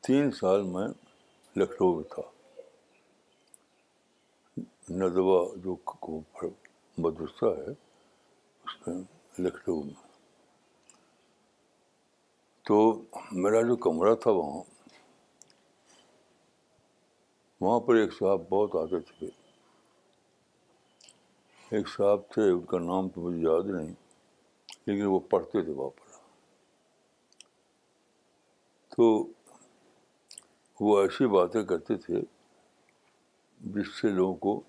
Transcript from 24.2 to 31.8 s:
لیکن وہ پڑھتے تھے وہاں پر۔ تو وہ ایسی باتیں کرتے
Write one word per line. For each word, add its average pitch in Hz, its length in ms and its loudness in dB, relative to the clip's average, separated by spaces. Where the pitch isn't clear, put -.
لیکن 101 200 -2
وہ 95 120 2
پڑھتے 92 320 0
تھے 80 100 -6
وہاں 67 180 -6
پر۔ - 180 -20
تو 120 80 6
وہ 104 200 4
ایسی 98 260 2
باتیں 98 380 2
کرتے 95 320 -2